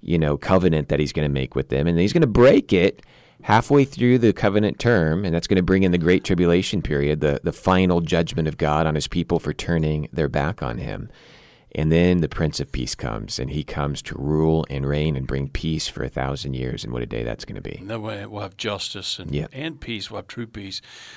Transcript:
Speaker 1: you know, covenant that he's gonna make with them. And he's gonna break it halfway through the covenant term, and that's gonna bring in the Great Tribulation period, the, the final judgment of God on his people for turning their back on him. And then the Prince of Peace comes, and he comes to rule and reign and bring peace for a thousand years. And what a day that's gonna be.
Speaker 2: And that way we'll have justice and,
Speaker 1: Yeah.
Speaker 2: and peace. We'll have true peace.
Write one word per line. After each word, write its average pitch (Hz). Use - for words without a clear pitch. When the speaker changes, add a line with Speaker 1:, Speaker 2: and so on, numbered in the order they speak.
Speaker 1:
you 85
know, 73
covenant 85
that 71
he's 71
gonna 76
make 67
with 67
them. 71
And 85
he's 95
gonna 160
break 120
it 92
halfway 135
through 123
the 113
covenant 104
term, 92
and 80
that's 85
gonna 92
bring 95
in 90
the 87
Great 87
Tribulation 90
period, 73
the, 73
the 82
final 92
judgment 82
of 78
God 78
on 78
his 73
people 85
for 76
turning 78
their 78
back 76
on 60
him. -
And 78
then 90
the 76
Prince 78
of 69
Peace 62
comes, 53
and 65
he 76
comes 71
to -
rule 78
and 69
reign 73
and 65
bring 69
peace 80
for -
a 65
thousand 67
years. 64
And 57
what 60
a -
day 57
that's 57
gonna 101
be. -
Speaker 2:
And 95
that 113
way 104
we'll 104
have 95
justice 101
and, 82
Speaker 1:
Yeah. 71
Speaker 2:
and 156
peace. 110
We'll 107
have 95
true 117
peace. 101